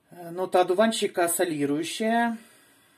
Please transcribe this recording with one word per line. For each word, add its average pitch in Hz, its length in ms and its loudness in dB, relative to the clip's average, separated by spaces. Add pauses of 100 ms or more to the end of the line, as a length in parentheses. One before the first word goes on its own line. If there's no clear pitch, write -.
(120)
Э, 175 180 -16
нота 180 320 0
одуванчика 190 680 2
солирующая. 175 1120 -2 (600)